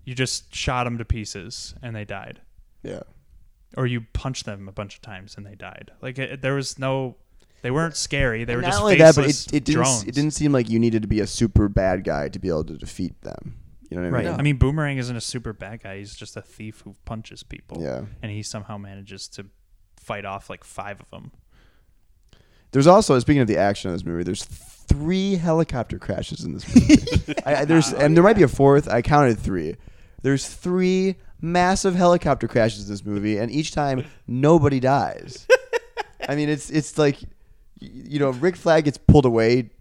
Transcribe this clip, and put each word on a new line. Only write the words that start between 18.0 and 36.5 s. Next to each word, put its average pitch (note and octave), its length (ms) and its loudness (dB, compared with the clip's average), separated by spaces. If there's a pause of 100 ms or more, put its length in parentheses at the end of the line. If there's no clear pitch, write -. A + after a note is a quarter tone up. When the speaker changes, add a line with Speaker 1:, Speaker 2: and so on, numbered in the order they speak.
Speaker 1:
And G#2+ 80 -10
he G#2+ 100 -10
somehow G#2 380 -12
manages G2 500 -18
to G#2 160 -18 (500)
fight G2+ 300 -12
off, G2 240 -12
like, - 140 -16
five G2+ 380 -14
of - 120 -20
'em. - 180 -20 (1400)
Speaker 2:
There's C#3 160 4
also, F3+ 320 6
speaking C#3+ 220 2
of A2+ 60 2
the G2 100 0
action G2 340 0
of E2+ 40 -4
this F#2 80 -8
movie, E2+ 200 -6
there's F2+ 200 -6
three F#3 920 -4
helicopter D#3+ 640 -2
crashes - 440 -8
in - 100 -8
this - 220 -12
movie. - 680 4
Speaker 1:
<laughs> - 40 -16
Speaker 2:
I, C#3+ 120 2
I, C#3+ 80 0
there's, D#3+ 280 4
Speaker 1:
Oh, - 40 -6
Speaker 2:
and D3 200 4
there E3+ 60 8
might G#3+ 100 8
be G#3+ 80 4
Speaker 1:
yeah. C#3+ 40 8
Speaker 2:
a B2 40 0
fourth. C#3 400 4
I A#2 140 2
counted C#3+ 360 4
three. E2 360 -6 (480)
There's C3+ 240 0
three F#3 680 0 (240)
massive F3+ 540 0
helicopter F3 540 2
crashes A2 380 0
in G#2 40 -14
this G2+ 160 -10
movie, G#2 320 -2
and A2 140 -4
each D3+ 200 -4
time C#3 320 -2 (240)
nobody C#3 520 4
dies. A#2+ 680 -2 (420)
Speaker 1:
<laughs> - 400 -12
Speaker 2:
I C#3+ 80 -2
mean, D3 140 -2
it's, D3 220 -4